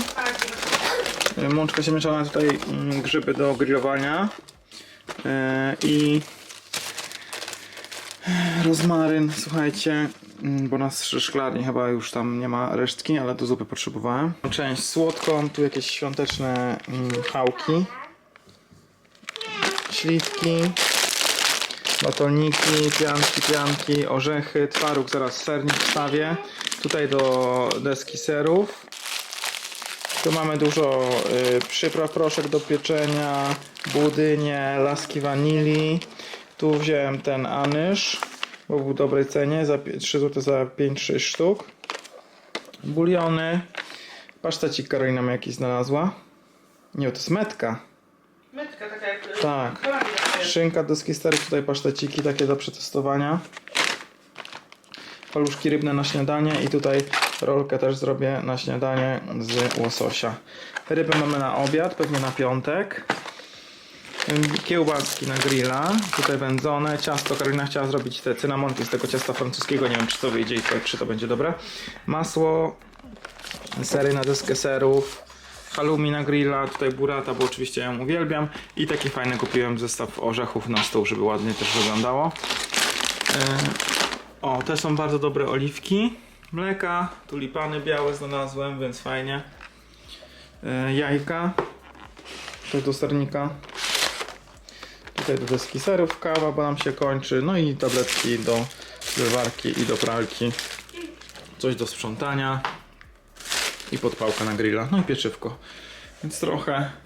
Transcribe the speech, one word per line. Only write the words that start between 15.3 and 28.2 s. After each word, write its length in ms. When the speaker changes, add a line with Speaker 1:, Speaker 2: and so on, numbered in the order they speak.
Speaker 2:
tu 140
jakieś 280
świąteczne, 840
mm, 340
chałki, 520
śliwki, 640
batoniki, 840
pianki, 420
pianki, 540
orzechy, 600
twaróg, 420
zaraz 340
sernik 300
wstawię. 640
Tutaj 280
do 600
deski 360
serów. 680